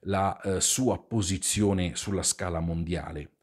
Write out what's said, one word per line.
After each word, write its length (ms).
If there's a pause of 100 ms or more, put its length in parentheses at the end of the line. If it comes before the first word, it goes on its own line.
la, 360
eh, 200
sua 360
posizione 960
sulla 300
scala 360
mondiale, 840